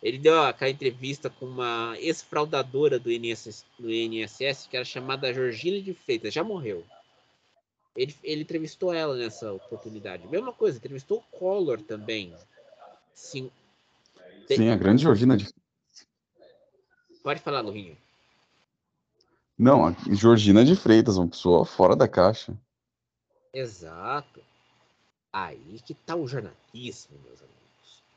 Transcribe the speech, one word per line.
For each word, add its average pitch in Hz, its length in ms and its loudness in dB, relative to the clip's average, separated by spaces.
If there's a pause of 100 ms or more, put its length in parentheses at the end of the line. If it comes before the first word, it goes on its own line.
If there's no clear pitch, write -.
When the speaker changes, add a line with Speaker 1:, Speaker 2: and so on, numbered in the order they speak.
Speaker 1:
Ele 123 160 -4
deu 156 240 4
aquela 135 300 0
entrevista 135 580 -6
com - 160 -16
uma 117 540 -6
ex-fraudadora 147 960 -2
do 123 140 -6
I 120 60 -2
N 117 160 -8
S 110 160 -14
S, - 160 -20 (120)
do 120 100 -14
I 113 180 -4
N 113 180 -6
S 107 200 -12
S, 135 240 -6
que - 80 -14
era 127 80 -6
chamada 131 480 -8
Georgina 131 480 -4
de 190 140 -12
Freitas, 113 400 -6
já 156 100 -4
morreu. 135 400 -8 (1120)
Ele, 139 280 -6
ele 151 180 -6
entrevistou 160 500 -8
ela 156 240 -4
nessa 113 380 -10
oportunidade. 98 760 -14
Mesma 214 240 -6
coisa, 202 280 -4
entrevistou 135 400 -8
o - 180 -20
Collor 180 460 -2
também. 104 500 -10 (800)
Sim. 131 380 -14 (960)
Tem 135 100 2
Speaker 2:
Sim, 110 120 6
a 117 60 4
grande 104 280 6
Georgina 123 340 4
de 98 160 -6 (1700)
Speaker 1:
Pode 143 180 -6
falar, 143 220 -6
Lurinho. 101 340 -12 (1600)
Speaker 2:
Não, 135 300 6
a 87 100 -2 (140)
Georgina 104 560 8
de 165 100 6
Freitas, 110 420 4
uma 90 100 0
pessoa 87 360 4
fora 92 320 4
da 117 120 4
caixa. 101 500 0 (960)
Speaker 1:
Exato. 107 880 -10 (880)
Aí 85 540 -12
que - 80 -16
tá 165 220 -12
o 160 120 -6
jornalismo, 113 960 -14
meus 64 160 -20
amigos. - 640 -20 (140)